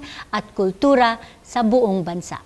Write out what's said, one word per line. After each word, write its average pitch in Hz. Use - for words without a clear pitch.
at 208
kultura 226
sa 240
buong 208
bansa. 175